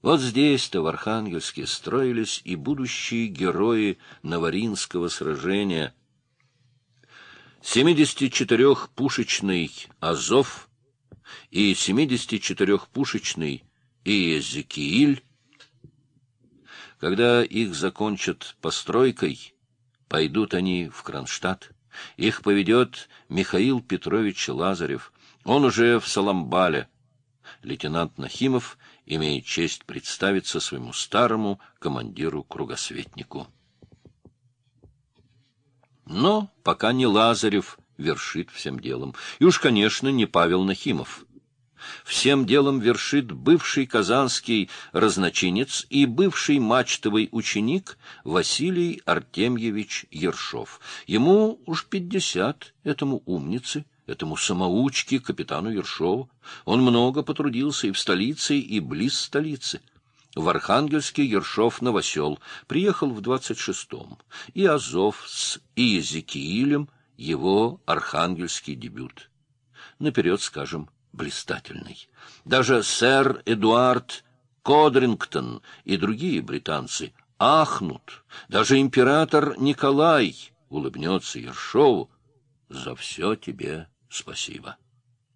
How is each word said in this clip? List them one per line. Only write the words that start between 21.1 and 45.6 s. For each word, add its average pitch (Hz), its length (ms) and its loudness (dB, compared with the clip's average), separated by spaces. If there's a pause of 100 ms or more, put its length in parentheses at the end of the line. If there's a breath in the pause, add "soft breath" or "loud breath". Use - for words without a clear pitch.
Их 107 240 0
поведет 104 680 2 (200 soft breath)
Михаил 104 520 0
Петрович 98 680 -4
Лазарев. 80 640 -4 (300 soft breath)
Он 139 220 4
уже 117 340 4
в - 80 -6
Саламбале. 90 800 0 (760 loud breath)
Лейтенант 78 540 -4
Нахимов 123 600 -2 (280 soft breath)
имеет 76 400 -4
честь - 400 -4
представиться - 720 -4
своему 64 340 -8
старому 110 680 0 (200 soft breath)
командиру-кругосветнику. - 1700 -8 (2500)
Но 196 460 0 (120)
пока 107 300 0
не 127 140 2
Лазарев 104 720 2 (180)
вершит 76 540 -4
всем 65 280 -8
делом. 65 360 -8 (240 loud breath)
И 147 60 6
уж, 175 140 8
конечно, 113 500 4
не 120 180 2
Павел 87 360 4
Нахимов. 95 640 -4 (760 loud breath)
Всем 139 420 2
делом 139 340 4
вершит 120 520 0
бывший 139 560 2
казанский 113 840 0 (220 loud breath)
разночинец 92 1000 0